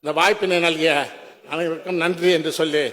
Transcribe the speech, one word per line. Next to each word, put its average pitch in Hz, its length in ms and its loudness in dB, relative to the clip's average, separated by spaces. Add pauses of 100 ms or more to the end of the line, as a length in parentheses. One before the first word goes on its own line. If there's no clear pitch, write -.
இந்த 147 180 -6
வாய்ப்பினை 185 480 2
நல்கிய 160 260 2 (600)
அனைவருக்கும் 165 520 -4
நன்றி 175 240 0 (100)
என்று 160 120 -2 (100)
சொல்லி 151 320 0